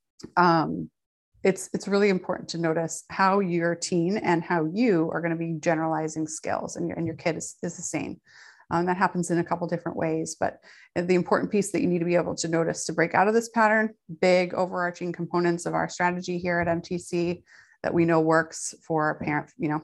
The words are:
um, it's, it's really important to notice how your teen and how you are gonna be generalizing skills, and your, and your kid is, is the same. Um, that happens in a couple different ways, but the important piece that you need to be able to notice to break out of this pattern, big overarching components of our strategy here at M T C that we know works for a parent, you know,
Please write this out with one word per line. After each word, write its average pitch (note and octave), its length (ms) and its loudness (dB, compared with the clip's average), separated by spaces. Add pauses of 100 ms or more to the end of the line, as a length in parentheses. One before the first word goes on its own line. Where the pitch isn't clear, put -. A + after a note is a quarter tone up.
(360)
um, E3 540 4 (540)
it's, F#3+ 280 0
it's - 160 -6
really G3+ 220 4
important F#3 400 -2
to - 80 -8
notice E3 520 -2
how F#3+ 300 4
your E3+ 360 2
teen F3 420 0
and E3 260 2
how E3+ 220 0
you F3 460 2
are E3 100 -2
gonna E3+ 140 0
be E3 240 -4
generalizing D#3+ 680 0
skills, - 480 -6
and E3+ 140 -4
your, - 80 -6
and E3 100 -2
your D#3+ 80 -4
kid E3 220 -2
is, - 260 -12
is F3 140 -6
the F3 60 -12
same. - 360 -8 (500)
Um, F3 180 0
that F3+ 100 0
happens F3+ 340 0
in E3+ 60 2
a E3+ 60 2
couple E3+ 240 -2
different E3+ 300 -4
ways, D#3+ 400 -2
but - 220 -2 (360)
the F3+ 200 2
important F3+ 360 2
piece G#3 200 0
that E3+ 100 0
you - 60 0
need F3 120 0
to E3+ 60 -2
be F3 100 2
able E3+ 200 0
to E3 120 -6
notice E3 380 -2
to E3 80 -6
break E3 220 0
out F#3 120 6
of A3 60 2
this A#3 160 0
pattern, A3 440 2 (260)
big F3+ 340 4
overarching F3+ 600 -4
components F3 520 0
of D#3+ 80 -2
our E3 140 0
strategy F3+ 500 -4
here F3 220 0
at E3+ 80 0
M E3+ 140 0
T F3+ 160 -6
C F3 460 -4 (400)
that - 100 -2
we E3+ 100 4
know E3 160 4
works D#3+ 540 2 (120)
for D#3 260 0
a D3+ 120 -8
parent, D3 360 -4
you D3 100 -2
know, D3+ 140 -2